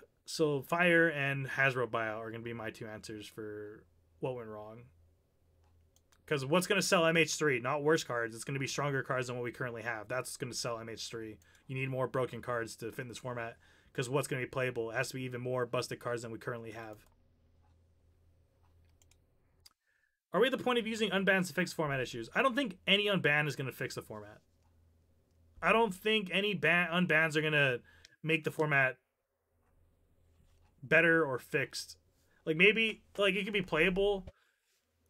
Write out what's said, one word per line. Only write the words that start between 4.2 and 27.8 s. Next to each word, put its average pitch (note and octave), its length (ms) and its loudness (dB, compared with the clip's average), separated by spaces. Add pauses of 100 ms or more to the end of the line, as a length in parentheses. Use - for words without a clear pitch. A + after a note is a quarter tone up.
went A2+ 140 -12
wrong. G#2+ 320 -14 (1400)
'Cause C#3 200 -2
what's F3 220 2
gonna G3 140 2
sell E3+ 260 4
M E3 100 4
H D#3 180 4
three? C#3+ 240 0
Not C#3 240 -2
worse D#3 200 2
cards. A#2 320 -4
It's A2+ 80 -12
gonna C#3 160 -4
be C3+ 80 -2
stronger C#3 340 -2
cards B2+ 260 -2
than B2 80 -6
what B2 80 -6
we A#2+ 80 -4
currently A#2+ 300 -8
have. A2 260 -6
That's B2+ 300 -6
gonna B2 160 -8
sell A#2 260 -4
M A2+ 100 -10
H G#2+ 180 -10
three. A2 300 -10 (300)
You C3 80 -8
need C3+ 140 -4
more C3 180 0
broken A#2+ 340 -2
cards A2+ 360 -4
to A2+ 140 -8
fit C3+ 120 -8
in B2 40 -12
this A2 100 -14
format. A#2+ 400 -8 (360)
'Cause B2 160 -4
what's C3+ 180 0
gonna B2+ 160 -4
be B2 40 -4
playable? B2 440 -4
It A2 40 -8
has B2+ 140 -2
to - 60 -8
be C3 80 -6
even B2 180 -8
more B2+ 240 -2
busted A#2+ 340 -4
cards A#2+ 220 -4
than A#2 100 -10
we A2+ 60 -8
currently A2+ 340 -10
have. A2 360 -14 (3250)
Are F3 80 2
we B3 80 6
at B3+ 40 0
the B3+ 120 -2
point B3 140 2
of A3 80 0
using A3 240 -2
unbans F#3+ 380 2
to - 60 -10
fix F3+ 200 -2
format C#3+ 260 -2
issues? A#2 360 -6
I A3 80 4
don't C4 100 2
think B3+ 320 -4
any G3+ 220 4
unban D3+ 400 2
is C#3 80 -4
gonna C3 160 -6
fix - 240 -8
the - 80 -8
format. G#2 380 -16 (1160)
I E3 120 4
don't A3 220 4
think G#3+ 380 0
any G3+ 220 0
ban, E3+ 380 4
unbans D#3+ 440 4
are D#3 60 4
gonna C#3+ 400 4 (400)